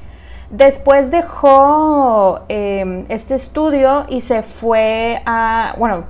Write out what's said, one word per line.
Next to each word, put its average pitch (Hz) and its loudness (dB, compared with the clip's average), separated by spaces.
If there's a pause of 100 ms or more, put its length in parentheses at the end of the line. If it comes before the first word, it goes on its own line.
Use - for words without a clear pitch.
(500)
Después 269 2
dejó, 277 2
eh, 196 -6
este 220 -6
estudio 285 0
y 254 -6
se 220 -2
fue 226 -2
a, 226 -2
bueno, 202 -2